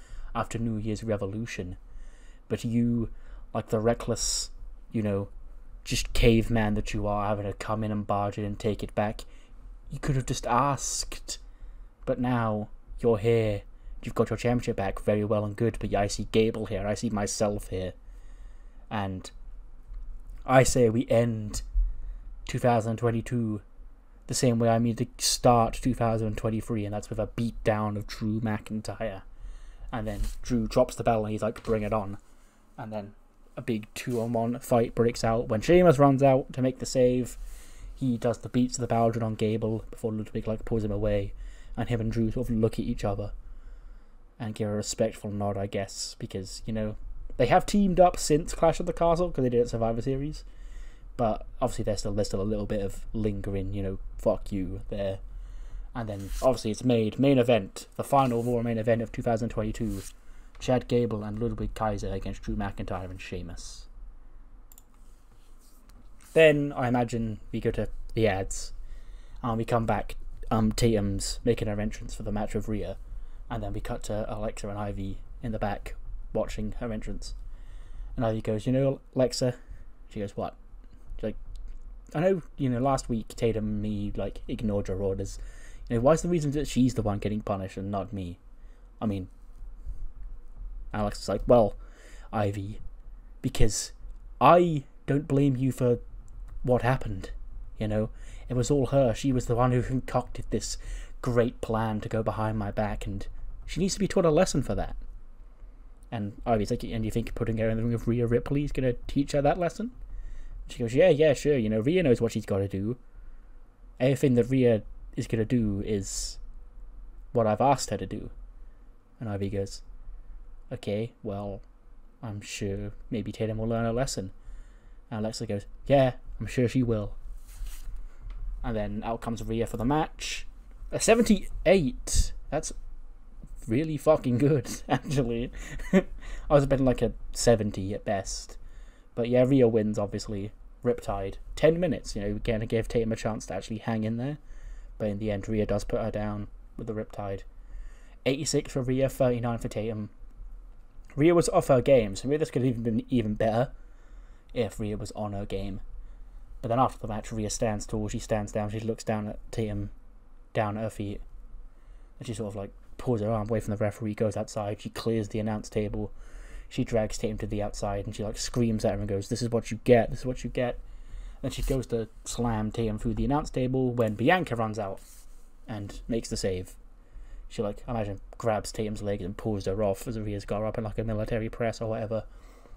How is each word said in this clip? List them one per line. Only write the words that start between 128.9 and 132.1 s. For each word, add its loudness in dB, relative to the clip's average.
out -4
comes -4
Rhea 0
for -4
the -2
match. 0
A -2
seventy-eight. 6